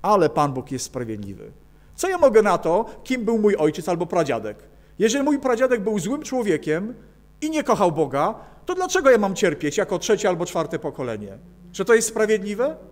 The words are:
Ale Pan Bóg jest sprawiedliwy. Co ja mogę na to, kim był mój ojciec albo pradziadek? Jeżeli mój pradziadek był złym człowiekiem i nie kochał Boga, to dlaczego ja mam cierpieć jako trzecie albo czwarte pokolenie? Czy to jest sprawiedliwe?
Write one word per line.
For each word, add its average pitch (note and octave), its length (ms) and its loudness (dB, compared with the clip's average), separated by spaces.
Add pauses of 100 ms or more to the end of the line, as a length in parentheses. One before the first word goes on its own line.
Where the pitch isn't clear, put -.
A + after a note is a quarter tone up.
Ale F#3 280 4
Pan D3 240 0
Bóg B2+ 180 -8
jest B2+ 140 -6
sprawiedliwy. G#2+ 640 -10 (440)
Co F#4+ 140 -2
ja F#4 80 -2
mogę B3+ 240 6
na G3 160 4
to, F3 280 0 (180)
kim B3 220 -2
był A#3 120 2
mój G#3 180 4
ojciec D3+ 340 0
albo F3 160 0
pradziadek? B2+ 520 -2 (420)
Jeżeli A3+ 240 2
mój C#4+ 160 0
pradziadek B3+ 420 0
był G#3 180 -2
złym A#3+ 240 -6
człowiekiem G3 720 -2 (480)
i D4+ 80 -4
nie D#4 140 -2
kochał F#3+ 280 2
Boga, D3+ 440 0 (300)
to F4+ 100 -4
dlaczego F4+ 360 2
ja A#3 60 8
mam G3 180 0
cierpieć E3+ 420 0
jako F#3+ 220 -2
trzecie G#3 300 0
albo F3 160 -2
czwarte E3 340 -4
pokolenie? A2+ 580 -8 (340)
Czy F#3+ 140 -6
to A#3 80 6
jest A3+ 140 4
sprawiedliwe? G#3+ 680 -2 (160)